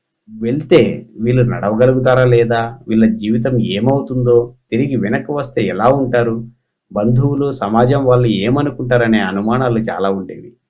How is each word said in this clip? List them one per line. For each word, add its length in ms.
వెళ్తే 760
వీళ్ళు 220
నడవగలుగుతారా 840
లేదా, 540
వీళ్ళ 180
జీవితం 560
ఏమవుతుందో, 920
తిరిగి 260
వెనక్కి 360
వస్తే 340
ఎలా 220
ఉంటారు, 600
బంధువులు, 580
సమాజం 540
వాళ్ళు 240
ఏమనుకుంటారనే 920
అనుమానాలు 580
చాలా 320
ఉండేవి. 420